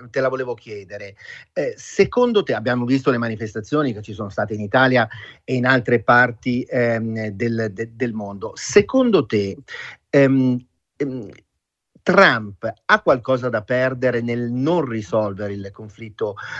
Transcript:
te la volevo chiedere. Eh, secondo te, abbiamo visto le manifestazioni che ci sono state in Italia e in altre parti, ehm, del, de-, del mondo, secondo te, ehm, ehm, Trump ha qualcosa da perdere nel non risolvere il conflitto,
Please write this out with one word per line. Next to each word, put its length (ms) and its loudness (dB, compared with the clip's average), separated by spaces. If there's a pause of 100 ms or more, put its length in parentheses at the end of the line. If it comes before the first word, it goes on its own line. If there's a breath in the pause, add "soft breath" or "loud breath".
te 120 -2
la 80 2
volevo 260 -4
chiedere. 640 -14 (360 loud breath)
Eh, 240 -2
secondo 680 2
te, 100 0
abbiamo 300 0
visto 260 2
le 80 2
manifestazioni 760 -4
che 100 -10
ci 100 -14
sono 160 -10
state 260 -4
in 60 -6
Italia 480 2 (340 loud breath)
e 120 -4
in 120 0
altre 380 2
parti, 580 2
ehm, 680 -2
del, 420 -2
de-, 240 -8
del 160 -2
mondo, 420 -8
secondo 720 4
te, 300 -2 (540 loud breath)
ehm, 540 4 (300)
ehm, 340 -6 (720)
Trump 720 4 (140)
ha 160 2
qualcosa 480 2
da 100 -2
perdere 600 0
nel 280 -2
non 380 0
risolvere 640 -2
il 180 -10
conflitto, 640 -8 (240 loud breath)